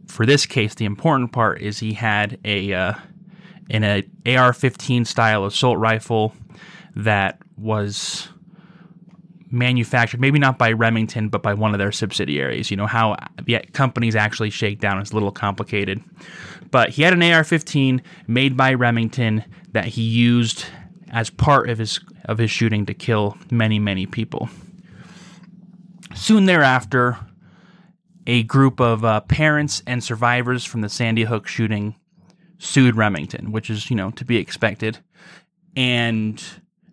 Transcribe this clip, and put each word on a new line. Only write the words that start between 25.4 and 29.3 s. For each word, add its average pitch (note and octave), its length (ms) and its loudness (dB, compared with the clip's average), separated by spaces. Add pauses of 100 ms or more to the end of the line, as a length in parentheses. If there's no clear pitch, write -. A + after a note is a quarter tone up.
Soon G#3+ 340 4
thereafter, B2+ 720 4 (1080)
a B2+ 160 2
group C3+ 380 2
of, A2+ 240 2
uh, G#2+ 160 2
parents D3+ 640 0